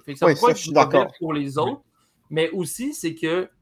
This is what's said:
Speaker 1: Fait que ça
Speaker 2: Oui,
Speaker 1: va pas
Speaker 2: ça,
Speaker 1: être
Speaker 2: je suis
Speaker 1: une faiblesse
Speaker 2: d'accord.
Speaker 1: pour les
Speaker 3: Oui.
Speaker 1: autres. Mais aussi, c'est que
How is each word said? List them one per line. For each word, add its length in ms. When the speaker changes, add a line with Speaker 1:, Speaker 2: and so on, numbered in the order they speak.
Speaker 1:
Fait 80
que 60
ça 80
Speaker 2:
Oui, 80
Speaker 1:
va 60
pas 80
Speaker 2:
ça, 20
Speaker 1:
être 80
Speaker 2:
je 40
suis 100
Speaker 1:
une 40
faiblesse 160
Speaker 2:
d'accord. 260
Speaker 1:
pour 140
les 260
Speaker 3:
Oui. 60
Speaker 1:
autres. 160
Mais 220
aussi, 420
c'est 220
que 340